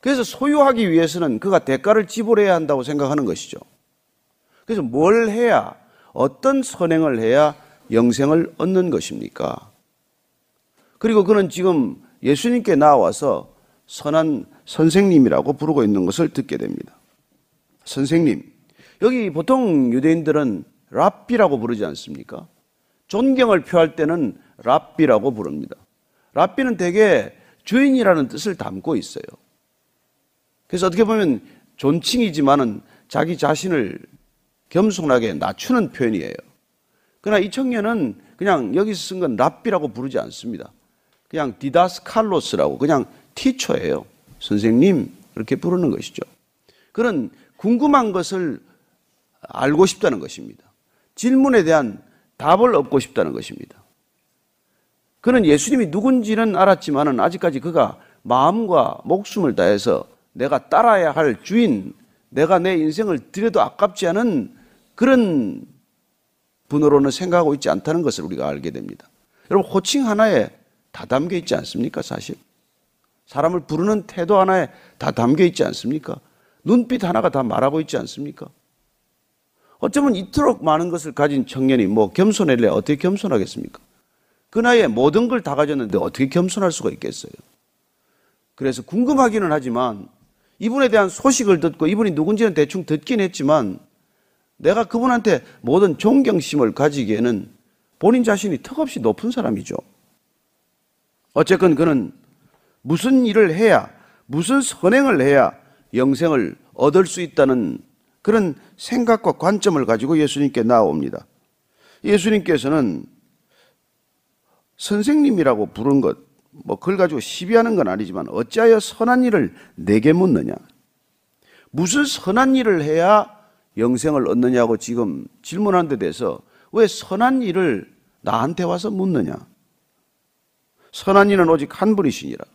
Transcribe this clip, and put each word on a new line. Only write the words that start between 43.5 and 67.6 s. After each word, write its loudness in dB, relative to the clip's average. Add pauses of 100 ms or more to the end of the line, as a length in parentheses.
"선생님." 2 (220)
이렇게 -4
부르는 -2
것이죠. -8 (680)
그는 -4 (260)
궁금한 2
것을 -4 (840)
알고 2
싶다는 -2
것입니다. -16 (500)
질문에 2
대한 0 (340)
답을 2
얻고 0
싶다는 -4
것입니다. -14 (1400)
그는 2
예수님이 2
누군지는 0
알았지만은 2
아직까지 -2
그가 -2 (220)
마음과 0
목숨을 -2
다해서 0 (260)
내가 -4
따라야 2
할 -2
주인, 0 (340)
내가 2
내 0
인생을 -4
드려도 -2
아깝지 -2
않은 -2 (400)
그런 0 (1040)
분으로는 4
생각하고 0
있지 -4